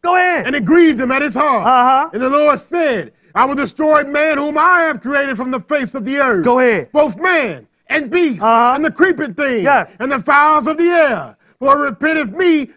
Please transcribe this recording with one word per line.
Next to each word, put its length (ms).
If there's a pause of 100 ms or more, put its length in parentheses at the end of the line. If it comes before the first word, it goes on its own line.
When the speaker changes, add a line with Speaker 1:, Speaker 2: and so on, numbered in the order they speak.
Speaker 1:
Go 140
ahead. 320
Speaker 2:
"And 80
it 100
grieved 340
him 120
at 100
his 140
heart." 320
Speaker 1:
Uh-huh. 460
Speaker 2:
"And 80
the 80
Lord 300
said, 520 (240)
I 100
will 100
destroy 500
man 320
whom 200
I 300
have 140
created 360
from 140
the 80
face 360
of 100
the 140
earth." 260
Speaker 1:
Go 140
ahead. 320
Speaker 2:
"Both 280
man 480 (200)
and 220
beast 320
Speaker 1:
Uh-huh. 340
Speaker 2:
and 100
the 60
creeping 420
thing 300
Speaker 1:
Yes. 360
Speaker 2:
and 120
the 80
fowls 480
of 100
the 120
air. 460 (240)
For 160
it 140
repenteth 420
me 460